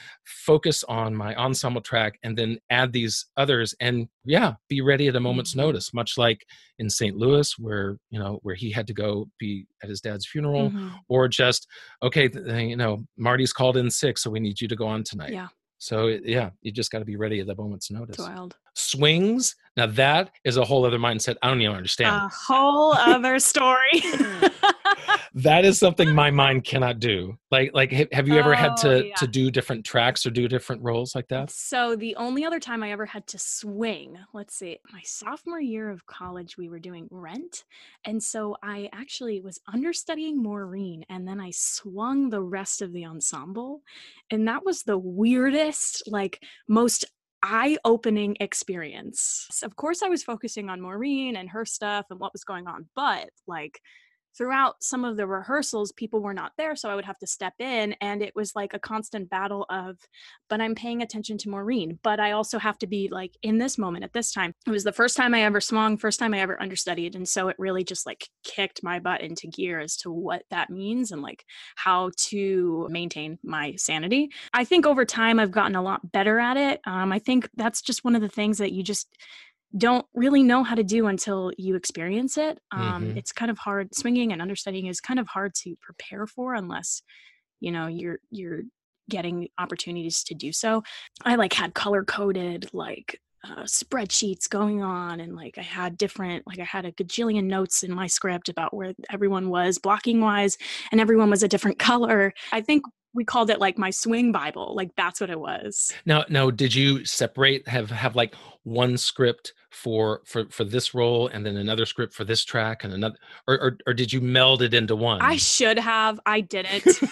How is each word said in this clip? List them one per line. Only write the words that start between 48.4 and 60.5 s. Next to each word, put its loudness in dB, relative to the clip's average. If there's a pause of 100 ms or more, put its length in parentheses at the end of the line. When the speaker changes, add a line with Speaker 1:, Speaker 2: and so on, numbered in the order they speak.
Speaker 2:
So -6
of -14
course -4
I -2
was -2
focusing -10
on -8
Maureen -4
and -10
her -8
stuff -4
and -14
what -8
was -16
going -10
on, -14
but, -2 (180)
like, -12 (560)
throughout 2
some -2
of -4
the -4
rehearsals, -4
people -4
were -6
not -8
there, -4
so -8
I -4
would -6
have -12
to -14
step -6
in, -2
and -4
it -6
was, -6
like, -8
a -8
constant -8
battle -4
of, -8 (520)
"But -2